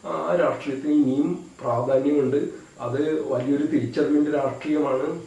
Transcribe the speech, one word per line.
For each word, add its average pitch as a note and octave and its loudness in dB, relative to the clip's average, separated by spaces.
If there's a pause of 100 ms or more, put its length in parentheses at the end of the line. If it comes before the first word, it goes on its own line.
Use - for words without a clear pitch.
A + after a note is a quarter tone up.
ആ F3+ -2
രാഷ്ട്രീയത്തിന് C#3 -2
ഇനിയും D3 2 (220)
പ്രാധാന്യമുണ്ട്. C3+ 2 (320)
അത് D3 -2
വലിയൊരു C#3+ 0
തിരിച്ചറിവിന്റെ D3 2
രാഷ്ട്രീയമാണ്. D3 -2